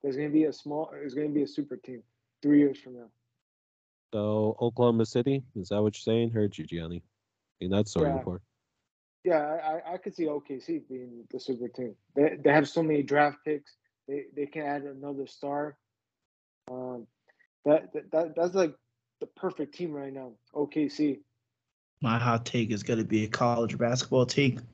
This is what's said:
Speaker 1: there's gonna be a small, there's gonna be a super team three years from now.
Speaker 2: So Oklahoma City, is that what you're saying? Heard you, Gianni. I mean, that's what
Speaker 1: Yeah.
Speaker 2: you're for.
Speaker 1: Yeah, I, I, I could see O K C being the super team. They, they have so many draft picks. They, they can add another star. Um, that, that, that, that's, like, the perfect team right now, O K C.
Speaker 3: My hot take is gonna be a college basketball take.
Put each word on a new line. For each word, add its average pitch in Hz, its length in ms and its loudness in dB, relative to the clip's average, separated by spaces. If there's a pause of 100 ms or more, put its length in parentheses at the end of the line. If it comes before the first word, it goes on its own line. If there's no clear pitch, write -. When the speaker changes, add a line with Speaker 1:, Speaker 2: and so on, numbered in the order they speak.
Speaker 1:
there's 139 140 -2
gonna 147 140 -2
be 156 160 4
a 139 80 0
small, 151 380 -6
there's 143 220 -10
gonna 151 160 -2
be 143 140 2
a 139 40 -2
super 143 300 -6
team 120 260 -14 (380)
three 147 180 8
years 139 200 4
from 127 160 -18
now. 117 140 -18 (1040)
Speaker 2:
So 107 480 2
Oklahoma 117 440 4
City, 135 380 0 (120)
is 92 140 -6
that 101 120 2
what 107 140 2
you're - 180 0
saying? 117 180 2
Heard 104 260 0
you, 78 80 -10
Gianni. 85 320 -6
I - 680 -18
mean, 92 80 -2
that's 104 240 2
what - 100 4
Speaker 1:
Yeah. 139 100 2
Speaker 2:
you're 131 80 -4
for. 90 180 -6 (840)
Speaker 1:
Yeah, 170 160 4
I, 156 520 -4
I, - 20 -6
I 190 40 -8
could 190 180 -10
see 165 120 -2
O 147 120 -2
K 135 200 -10
C 160 280 -6
being 123 440 -14
the 127 80 -8
super 123 280 -6
team. 117 280 -10 (200)
They, 147 280 4
they 143 80 6
have 147 180 6
so 165 140 -2
many 151 180 2
draft 143 420 2
picks. 147 320 -6 (320)
They, 139 180 -6 (100)
they 143 100 -4
can 151 160 -10
add 143 220 -4
another 139 420 -10
star. 143 520 -6 (920)
Um, 127 380 -10 (580)
that, 151 280 4
that, 147 180 -8
that, 160 240 0
that's, 180 180 0
like, 175 220 2 (440)
the - 60 -8
perfect 175 480 -6
team 175 200 -8
right 139 200 -10
now, 131 200 -12 (200)
O 147 140 -2
K 151 220 0
C. 147 320 0 (800)
Speaker 3:
My 117 180 2
hot 117 260 2
take 113 260 0
is 101 120 -4
gonna 113 200 0
be 107 200 2
a 107 40 -2
college 120 500 2
basketball 127 500 2
take. 135 320 2 (140)